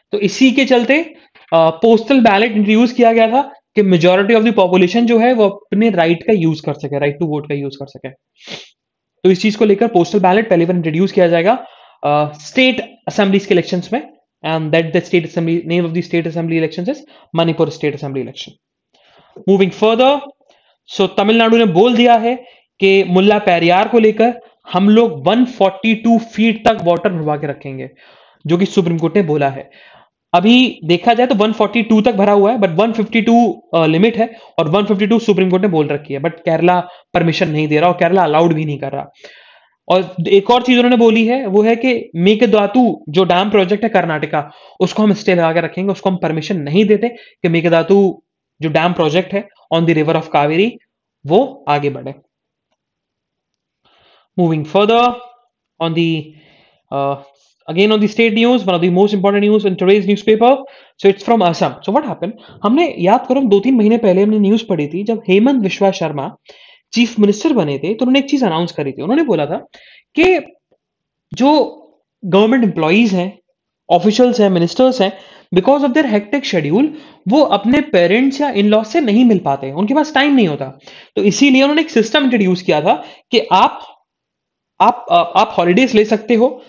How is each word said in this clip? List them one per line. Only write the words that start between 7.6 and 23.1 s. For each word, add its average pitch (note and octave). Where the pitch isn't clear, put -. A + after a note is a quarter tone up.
कर C#3
सके। -
तो F#3
इस F#3
चीज़ G#3+
को A#3
लेकर G#3
postal G3+
ballot F#3+
पहली E3+
बार F3+
इंट्रोड्यूस E3+
किया F3+
जाएगा, F3
अ, D3
स्टेट -
असेंबलीज G3
के F#3+
इलेक्शंस F3
में, C#4
and D#3
that E3
the E3+
state E3+
assembly, E3+
name F3
of D#3+
the E3+
state E3+
assembly E3
elections F3
is D4+
मणिपुर E3
स्टेट D3
असेंबली C#3
इलेक्शन। A#2+
Moving F#3+
further, B3+
so F#3+
तमिलनाडु A3+
ने A#3
बोल G#3
दिया A#3+
है A#3
कि F#3+
मुल्ला F#3+